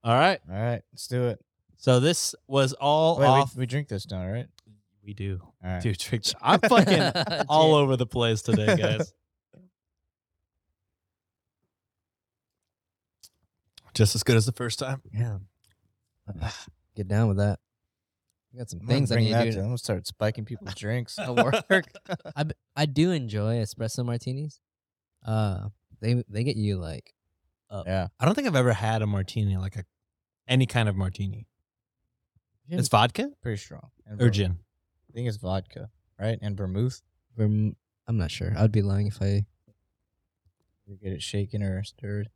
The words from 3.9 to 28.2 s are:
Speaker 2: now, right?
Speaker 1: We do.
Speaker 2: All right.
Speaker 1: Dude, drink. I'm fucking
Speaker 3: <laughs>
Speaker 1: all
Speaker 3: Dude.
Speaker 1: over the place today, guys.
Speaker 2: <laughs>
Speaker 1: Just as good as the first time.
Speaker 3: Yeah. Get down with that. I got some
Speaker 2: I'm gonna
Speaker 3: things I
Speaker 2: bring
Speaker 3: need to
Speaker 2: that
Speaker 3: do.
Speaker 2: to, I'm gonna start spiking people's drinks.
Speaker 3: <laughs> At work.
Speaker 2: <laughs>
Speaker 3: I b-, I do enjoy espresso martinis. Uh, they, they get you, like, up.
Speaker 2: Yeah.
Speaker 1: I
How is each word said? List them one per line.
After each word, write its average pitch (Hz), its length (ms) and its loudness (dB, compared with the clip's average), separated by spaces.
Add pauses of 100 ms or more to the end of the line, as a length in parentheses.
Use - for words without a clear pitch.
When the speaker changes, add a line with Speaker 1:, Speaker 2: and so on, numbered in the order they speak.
Speaker 2:
now, 92 160 -6
right? 110 200 -8 (580)
Speaker 1:
We 104 100 -14
do. 98 240 -6 (260)
Speaker 2:
All 92 100 -6
right. 90 80 -4
Speaker 1:
Dude, 101 160 -2
drink. - 260 -4 (160)
I'm 180 200 4
fucking 175 840 2
Speaker 3:
<laughs> 139 40 -6
Speaker 1:
all 156 260 6
Speaker 3:
Dude. 147 100 6
Speaker 1:
over 131 120 2
the 120 100 -2
place 117 360 0
today, 110 340 0
guys. - 420 -2
Speaker 2:
<laughs> - 40 -20 (4000)
Speaker 1:
Just 107 200 4
as 107 80 -2
good 120 140 4
as 110 100 4
the 123 60 -2
first 120 260 -6
time. 135 240 -8 (100)
Speaker 3:
Yeah. 107 260 -4 (1600)
Get 104 120 -8
down 107 200 2
with 95 100 0
that. 101 200 0 (960)
I 123 40 -18
got 120 120 -12
some 85 100 -12
Speaker 2:
I'm 104 60 -12
gonna 127 120 2
Speaker 3:
things 117 140 2
I - 40 2
Speaker 2:
bring 113 100 4
Speaker 3:
need 110 60 2
to 113 40 2
Speaker 2:
that 117 80 4
Speaker 3:
do. 113 80 0
Speaker 2:
to, 104 80 -2
I'm 98 60 -4
gonna 123 120 -4
start 95 280 -4
spiking 107 380 -4
people's 101 300 -12
drinks. 113 440 -6
Speaker 3:
<laughs> - 20 -8
At 131 140 -4
work. 170 300 2 (460)
Speaker 2:
<laughs> - 260 -10
Speaker 3:
I 147 80 -2
b-, 151 100 -6 (220)
I 151 100 0
do 151 260 2
enjoy 113 440 -2
espresso 113 480 -4
martinis. 127 560 -8 (680)
Uh, 104 420 -2 (320)
they, 120 280 0
they 104 160 -4
get 131 120 -2
you, 104 200 0
like, 80 380 -10 (560)
up. 101 160 -10
Speaker 2:
Yeah. 92 220 -2 (100)
Speaker 1:
I 123 60 0